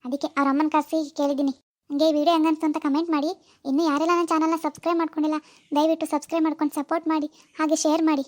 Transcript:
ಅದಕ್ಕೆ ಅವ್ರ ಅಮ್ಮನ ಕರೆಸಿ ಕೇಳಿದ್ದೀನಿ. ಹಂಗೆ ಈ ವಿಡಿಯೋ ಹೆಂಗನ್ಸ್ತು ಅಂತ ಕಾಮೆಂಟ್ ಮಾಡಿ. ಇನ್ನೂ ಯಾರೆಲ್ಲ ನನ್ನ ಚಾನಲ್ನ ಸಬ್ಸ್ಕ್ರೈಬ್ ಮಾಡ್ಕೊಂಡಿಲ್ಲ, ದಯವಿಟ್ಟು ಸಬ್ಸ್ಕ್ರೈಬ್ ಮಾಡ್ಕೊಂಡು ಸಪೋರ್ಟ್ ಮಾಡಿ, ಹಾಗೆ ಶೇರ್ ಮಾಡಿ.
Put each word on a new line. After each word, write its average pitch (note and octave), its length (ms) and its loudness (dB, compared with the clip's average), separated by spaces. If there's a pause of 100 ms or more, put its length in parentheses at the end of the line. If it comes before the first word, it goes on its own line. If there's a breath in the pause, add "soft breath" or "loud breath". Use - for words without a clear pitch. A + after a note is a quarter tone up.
ಅದಕ್ಕೆ C#4 240 -6 (100)
ಅವ್ರ C#4 140 2
ಅಮ್ಮನ D4+ 220 0
ಕರೆಸಿ D4+ 240 0 (200)
ಕೇಳಿದ್ದೀನಿ. C#4 360 0 (360)
ಹಂಗೆ C#4+ 180 2
ಈ D#4 80 2
ವಿಡಿಯೋ D#4 200 2
ಹೆಂಗನ್ಸ್ತು D#4+ 320 2
ಅಂತ D4+ 140 -2
ಕಾಮೆಂಟ್ D#4 320 0
ಮಾಡಿ. D4+ 160 0 (340 soft breath)
ಇನ್ನೂ C#4 240 0
ಯಾರೆಲ್ಲ D4+ 240 2
ನನ್ನ E4+ 200 2
ಚಾನಲ್ನ D#4+ 320 0
ಸಬ್ಸ್ಕ್ರೈಬ್ E4 360 -2
ಮಾಡ್ಕೊಂಡಿಲ್ಲ, D#4 380 -2 (340 soft breath)
ದಯವಿಟ್ಟು D#4+ 400 2
ಸಬ್ಸ್ಕ್ರೈಬ್ D#4+ 340 -2
ಮಾಡ್ಕೊಂಡು D4+ 320 -2
ಸಪೋರ್ಟ್ E4 340 -4
ಮಾಡಿ, D4+ 160 -2 (280 soft breath)
ಹಾಗೆ D#4 280 0
ಶೇರ್ D#4+ 260 2
ಮಾಡಿ. C#4 180 0